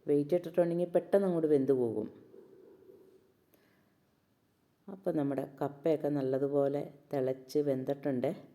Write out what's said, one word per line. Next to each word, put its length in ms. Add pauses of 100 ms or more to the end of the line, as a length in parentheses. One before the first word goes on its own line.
വെയിറ്റ് 300
ഇട്ടിട്ടുണ്ടെങ്കിൽ 560
പെട്ടെന്ന് 340
അങ്ങോട്ട് 240
വെന്ത് 280
പോകും. 260 (3000)
അപ്പോൾ 240
നമ്മുടെ 260 (160)
കപ്പയൊക്കെ 480 (100)
നല്ലതുപോലെ 640 (300)
തിളച്ച് 460 (120)
വെന്തിട്ടുണ്ട്. 600 (240)